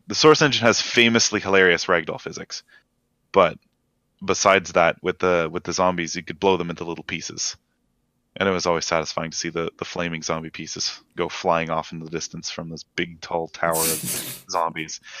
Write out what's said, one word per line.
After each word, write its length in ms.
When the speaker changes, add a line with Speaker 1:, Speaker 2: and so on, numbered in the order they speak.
Speaker 1:
the 80
Source 260
Engine 260
has 140
famously 580
hilarious 460
ragdoll 340
physics, 420
but 260
besides 500
that, 280
with 180
the, 320
with 120
the 80
zombies, 440
you 80
could 180
blow 160
them 120
into 140
little 220
pieces, 500
and 140
it 20
was 140
always 200
satisfying 460
to 60
see 120
the, 280
the 80
flaming 360
zombie 280
pieces 500
go 140
flying 400
off 240
in 60
the 100
distance 420
from 180
this 140
big, 380
tall 260
tower 240
of 720
Speaker 2:
<laughs> 60
Speaker 1:
zombies. 480